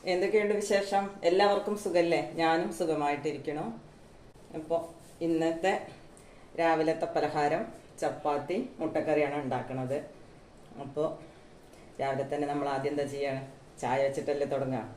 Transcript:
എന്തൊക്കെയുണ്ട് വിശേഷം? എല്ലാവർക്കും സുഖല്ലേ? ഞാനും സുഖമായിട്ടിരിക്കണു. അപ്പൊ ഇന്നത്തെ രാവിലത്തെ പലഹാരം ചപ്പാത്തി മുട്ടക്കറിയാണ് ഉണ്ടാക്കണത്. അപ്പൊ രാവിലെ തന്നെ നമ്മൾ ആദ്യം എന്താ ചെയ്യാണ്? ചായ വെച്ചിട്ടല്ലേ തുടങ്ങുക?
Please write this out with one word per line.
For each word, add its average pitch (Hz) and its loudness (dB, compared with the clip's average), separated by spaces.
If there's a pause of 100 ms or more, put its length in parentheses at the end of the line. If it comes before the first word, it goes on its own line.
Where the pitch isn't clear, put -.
(120)
എന്തൊക്കെയുണ്ട് 202 2
വിശേഷം? 196 2 (200)
എല്ലാവർക്കും 202 4
സുഖല്ലേ? 170 4 (200)
ഞാനും 165 2
സുഖമായിട്ടിരിക്കണു. 147 -2 (920)
അപ്പൊ 160 -2 (500)
ഇന്നത്തെ 165 2 (880)
രാവിലത്തെ 160 4
പലഹാരം 151 2 (400)
ചപ്പാത്തി 151 -2 (220)
മുട്ടക്കറിയാണ് 151 2
ഉണ്ടാക്കണത്. 127 -2 (880)
അപ്പൊ 147 -4 (960)
രാവിലെ 135 0
തന്നെ 143 -2
നമ്മൾ 143 -2
ആദ്യം 143 -2
എന്താ 143 0
ചെയ്യാണ്? 139 -2 (400)
ചായ 127 0 (100)
വെച്ചിട്ടല്ലേ 143 -2
തുടങ്ങുക? 131 -2 (140)